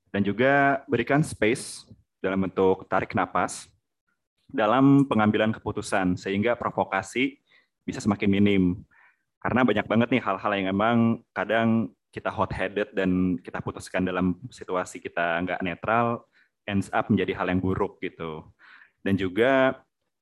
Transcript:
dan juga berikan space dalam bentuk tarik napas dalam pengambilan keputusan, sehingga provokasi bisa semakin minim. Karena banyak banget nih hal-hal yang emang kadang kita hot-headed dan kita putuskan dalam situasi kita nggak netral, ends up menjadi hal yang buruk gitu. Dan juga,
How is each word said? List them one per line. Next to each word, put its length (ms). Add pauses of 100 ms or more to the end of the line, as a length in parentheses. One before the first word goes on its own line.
(100)
dan 160
juga 640
berikan 320
space 640 (320)
dalam 240
bentuk 480
tarik 240
napas 560 (800)
dalam 560
pengambilan 480
keputusan, 640
sehingga 400
provokasi 800 (480)
bisa 140
semakin 260
minim. 360 (760)
Karena 240
banyak 240
banget 240
nih 140
hal-hal 280
yang 200
emang 260 (320)
kadang 600 (160)
kita 200
hot-headed 640
dan 480
kita 220
putuskan 420
dalam 320 (140)
situasi 500
kita 420
nggak 220
netral, 600 (400)
ends 280
up 160
menjadi 240
hal 160
yang 120
buruk 400
gitu. 440 (560)
Dan 160
juga, 600 (460)